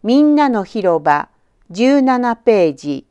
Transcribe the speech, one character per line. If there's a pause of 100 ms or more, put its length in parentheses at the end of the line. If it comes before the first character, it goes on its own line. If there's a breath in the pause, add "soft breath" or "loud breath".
み
ん
な
の
広
場、 (400)
十
七
ペ
ー
ジ。